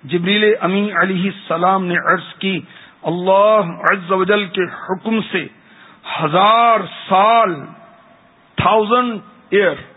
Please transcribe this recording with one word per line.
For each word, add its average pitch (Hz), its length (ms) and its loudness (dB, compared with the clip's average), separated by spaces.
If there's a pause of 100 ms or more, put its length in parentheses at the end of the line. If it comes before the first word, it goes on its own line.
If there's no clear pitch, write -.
جبریل 190 580 2
امین 196 360 -2
علیہ 190 340 0
السلام 180 540 0
نے 175 120 -2
عرض 160 420 -2
کی، 190 220 -4 (400)
اللہ 190 600 2 (300)
عز 185 200 -4
و 190 120 0
جل 208 220 0
کے 185 180 -4
حکم 202 560 -6 (120)
سے 180 160 -4 (760)
ہزار 214 580 2 (300)
سال، 208 460 2 (1000)
تھاؤزنڈ 220 640 2 (300)
ایئر 185 260 2 (220)